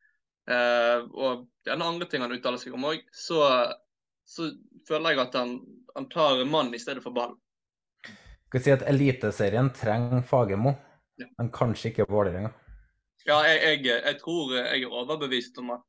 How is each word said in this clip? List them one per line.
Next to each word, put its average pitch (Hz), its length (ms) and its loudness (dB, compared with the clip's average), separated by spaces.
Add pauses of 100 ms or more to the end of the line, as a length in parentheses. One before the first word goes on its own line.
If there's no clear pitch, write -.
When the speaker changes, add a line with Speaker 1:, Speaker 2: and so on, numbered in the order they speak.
(480)
Speaker 1:
eh, 120 560 2
og 123 440 -4 (200)
gjerne 160 220 -4
andre 170 180 -6
ting 131 160 -4
han 123 140 -4
uttaler 123 240 -4
seg 127 160 -12
om 131 100 -4
også, 160 240 -6
så, 165 300 -2 (880)
så 165 180 -6 (400)
føler 160 280 0
jeg 131 100 2
at 131 100 -6
han, 123 220 -2 (380)
han 139 120 -8
tar 139 380 2
mann 143 260 0
i 117 80 -8
stedet 131 240 -10
for 123 120 -10
ball. 120 200 -4 (1080)
Speaker 2:
Skal 127 180 -2
si 143 80 6
at 135 160 4
Eliteserien 127 880 2
trenger 120 480 0
Fagermo, 123 540 2 (420)
Speaker 1:
Ja. 123 160 -14
Speaker 2:
men 120 160 -6
kanskje 117 400 -2
ikke 104 160 2
Vålerenga. 101 460 0 (720)
Speaker 1:
Ja, 151 180 4
jeg, 156 160 4 (220)
jeg, 120 160 2
jeg 143 220 -2
tror, 160 360 -4
eh, 123 160 -2
jeg 131 160 -2
er 113 80 -10
overbevist 127 640 -4
om 120 160 -8
at, - 140 -14